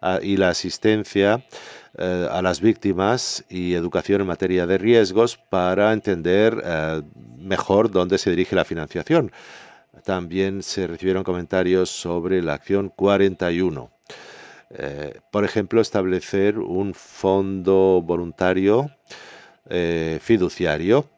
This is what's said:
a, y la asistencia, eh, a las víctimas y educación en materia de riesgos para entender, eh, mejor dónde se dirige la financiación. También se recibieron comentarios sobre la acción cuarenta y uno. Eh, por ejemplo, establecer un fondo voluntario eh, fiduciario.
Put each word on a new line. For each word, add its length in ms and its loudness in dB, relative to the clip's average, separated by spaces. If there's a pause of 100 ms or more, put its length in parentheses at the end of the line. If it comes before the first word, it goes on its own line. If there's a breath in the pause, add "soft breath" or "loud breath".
a, 200 -2
y 160 -2
la 120 4
asistencia, 960 0 (520 loud breath)
eh, 320 -4
a 140 -2
las 180 0
víctimas 880 0
y 260 -4
educación 480 0
en 40 -2
materia 400 0
de 120 2
riesgos 580 4
para 560 0
entender, 720 2
eh, 380 -4 (360)
mejor 540 0
dónde 260 2
se 120 -2
dirige 260 0
la 80 2
financiación. 680 -2 (760 loud breath)
También 600 -4
se 240 -6
recibieron 340 -2
comentarios 680 0
sobre 520 -4
la 120 -4
acción 340 -4
cuarenta 640 0
y 80 -2
uno. 320 -4 (760 loud breath)
Eh, 500 -10 (100)
por 140 0
ejemplo, 360 0
establecer 800 0
un 360 -4
fondo 1080 2
voluntario 880 0 (800 loud breath)
eh, 520 -2
fiduciario. 960 0